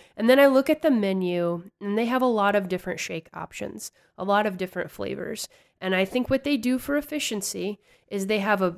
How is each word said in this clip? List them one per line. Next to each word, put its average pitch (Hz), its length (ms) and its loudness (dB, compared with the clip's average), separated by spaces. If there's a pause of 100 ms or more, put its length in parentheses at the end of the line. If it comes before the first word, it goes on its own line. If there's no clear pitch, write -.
(180)
And 226 120 2
then 254 100 8
I 277 80 8
look 269 220 4
at 311 120 2
the 320 100 4
menu, 180 720 0 (160)
and 202 180 -2
they 233 80 0
have 247 160 0
a 262 60 4
lot 202 280 2
of 196 120 0
different 180 320 -6
shake 165 340 -10
options, - 580 -12 (260)
a 185 80 -8
lot 202 200 2
of 196 120 -2
different 180 340 -6
flavors. - 560 -8 (320)
And 185 160 -2
I 185 100 2
think 247 240 -2
what 269 140 2
they 285 140 2
do 247 200 0
for 285 180 -4
efficiency 208 840 -4 (280)
is 196 200 -4
they 214 120 2
have 196 220 2
a, 180 160 2